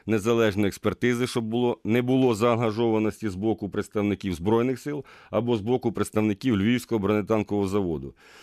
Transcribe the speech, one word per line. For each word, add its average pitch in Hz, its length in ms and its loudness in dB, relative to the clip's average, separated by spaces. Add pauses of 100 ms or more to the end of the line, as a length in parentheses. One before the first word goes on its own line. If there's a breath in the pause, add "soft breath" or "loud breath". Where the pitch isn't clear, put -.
незалежної 107 600 2
експертизи, 120 600 -2
щоб 120 160 -4
було, 120 400 -2
не 113 180 2
було 127 340 2
заангажованості 110 920 0
з 92 60 -6
боку 104 340 -2
представників 101 640 -2
Збройних 113 460 0
сил 147 240 -8 (280 loud breath)
або 117 260 0
з 101 40 -6
боку 120 300 0
представників 107 680 0
Львівського 117 420 0
бронетанкового 101 680 0
заводу. 85 460 -4 (300 loud breath)